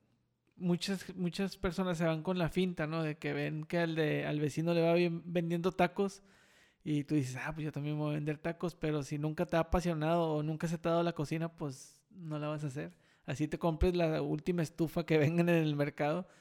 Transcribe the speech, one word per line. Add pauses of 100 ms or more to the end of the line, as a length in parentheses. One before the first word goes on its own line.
(560)
muchas,
muchas
personas
se
van
con
la
finta,
¿no?
De
que
ven
que
al
de,
al
vecino
le
va
bien
vendiendo
tacos (600)
y
tú
dices,
"Ah,
pues
yo
también
me
voy
a
vender
tacos",
pero
si
nunca
te
ha
apasionado
o
nunca
se
te
ha
dado
la
cocina,
pues (100)
no
la
vas
a
hacer. (340)
Así
te
compres
la
última
estufa
que
<laughs>
vengan
en
el
mercado. (120)